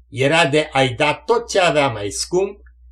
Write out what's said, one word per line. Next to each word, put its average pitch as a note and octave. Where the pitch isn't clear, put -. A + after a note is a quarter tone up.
era C#3+
de D3+
a-i C3+
da D3
tot A#3
ce G3+
avea D3+
mai G#2
scump, F#3+